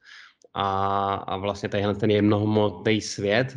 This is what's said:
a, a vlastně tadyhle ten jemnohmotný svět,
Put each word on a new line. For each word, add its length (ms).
a, 640
a 220
vlastně 320
tadyhle 260
ten 160
jemnohmotný 920
svět, 560